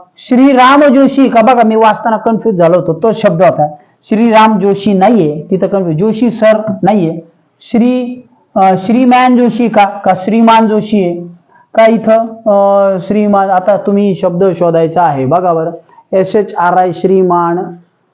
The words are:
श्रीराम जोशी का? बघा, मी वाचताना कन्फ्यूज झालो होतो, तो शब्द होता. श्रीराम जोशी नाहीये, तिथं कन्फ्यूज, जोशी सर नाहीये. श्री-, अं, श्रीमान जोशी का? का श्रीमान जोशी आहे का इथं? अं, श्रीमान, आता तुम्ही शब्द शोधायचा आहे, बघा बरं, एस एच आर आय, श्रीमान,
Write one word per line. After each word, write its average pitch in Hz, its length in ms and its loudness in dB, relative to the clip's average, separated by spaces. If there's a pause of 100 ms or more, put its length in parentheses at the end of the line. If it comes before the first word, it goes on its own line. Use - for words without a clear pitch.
(160)
श्रीराम 262 640 2
जोशी 269 480 2
का? 226 140 2
बघा, 240 240 2
मी 220 100 0
वाचताना 220 400 0
कन्फ्यूज 226 380 -2
झालो 170 220 2
होतो, 160 180 -4
तो 156 180 -2
शब्द 180 300 0
होता. 156 240 2 (360)
श्रीराम 220 560 2
जोशी 196 340 0
नाहीये, 185 580 0
तिथं 185 160 -2
कन्फ्यूज, 185 300 -4
जोशी 220 340 -2
सर 214 300 0 (220)
नाहीये. 175 380 -2 (400)
श्री-, 247 540 -2 (460)
अं, 190 180 2
श्रीमान 247 580 2
जोशी 240 320 0
का? 214 160 2
का 196 320 -2
श्रीमान 226 500 2
जोशी 214 380 -2
आहे 175 100 -2 (600)
का 226 120 4
इथं? 226 420 0
अं, 202 720 0
श्रीमान, 202 500 -2
आता 185 260 0
तुम्ही 202 380 -2
शब्द 175 300 -2 (100)
शोधायचा 165 480 0
आहे, 139 240 -2
बघा 175 280 0
बरं, 165 160 -4 (420)
एस 190 240 -2
एच 202 180 -2
आर 180 220 0
आय, 185 160 0
श्रीमान, 175 680 0 (560)